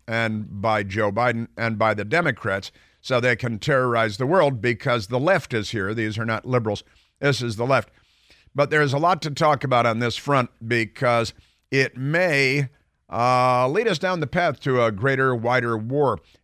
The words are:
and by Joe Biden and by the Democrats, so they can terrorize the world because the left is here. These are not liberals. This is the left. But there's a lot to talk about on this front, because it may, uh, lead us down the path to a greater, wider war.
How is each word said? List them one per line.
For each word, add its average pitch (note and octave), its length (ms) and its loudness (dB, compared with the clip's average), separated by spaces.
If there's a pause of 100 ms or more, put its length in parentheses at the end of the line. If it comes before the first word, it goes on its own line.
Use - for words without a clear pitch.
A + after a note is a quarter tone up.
and A2 560 -4
by G#2+ 220 0
Joe G#2 260 0
Biden A#2 460 -2
and A2+ 220 -4
by G#2+ 160 2
the G#2 100 -4
Democrats, A2 640 -2 (300)
so B2+ 180 -2
they A#2+ 160 2
can A#2 240 -6
terrorize A#2 600 0
the B2+ 80 -2
world C#3+ 360 2
because A#2+ 460 -2
the B2 100 -2
left E3 340 0
is G#2+ 180 -2
here. G2+ 240 -2
These A2 220 -4
are A2+ 80 -6
not A2 220 -4
liberals. A2 380 -2 (340)
This C#3 240 0
is A#2 140 -4
the A#2 100 -2
left. C3 240 0 (640)
But C#3+ 160 0
there's D3 220 2
a C#3 60 0
lot E3+ 240 2
to - 100 -6
talk D3+ 320 2
about B2 200 2
on A2+ 140 0
this A#2+ 180 -2
front, C3+ 340 0 (140)
because A#2 720 0 (380)
it C3+ 240 0
may, C#3 720 2 (420)
uh, B2+ 560 2
lead G3+ 220 0
us F3 100 0
down F#3 220 -2
the C#3 80 -4
path E3+ 320 -2
to B2+ 240 2
a A2+ 80 2
greater, C3 420 0
wider A#2 420 0
war. A#2+ 440 -2 (240)